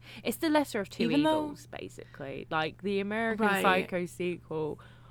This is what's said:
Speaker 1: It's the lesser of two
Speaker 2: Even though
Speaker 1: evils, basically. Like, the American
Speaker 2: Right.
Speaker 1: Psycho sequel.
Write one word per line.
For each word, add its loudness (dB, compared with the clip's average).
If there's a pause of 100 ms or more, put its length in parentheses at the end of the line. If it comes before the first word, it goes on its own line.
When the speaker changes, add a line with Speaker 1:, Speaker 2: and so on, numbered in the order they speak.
(240)
Speaker 1:
It's -2
the 0
lesser 2
of -6
two -2
Speaker 2:
Even 4
though 4
Speaker 1:
evils, -10
basically. -12
Like, -2
the 0
American 0
Speaker 2:
Right. 4
Speaker 1:
Psycho 4
sequel. -4 (300)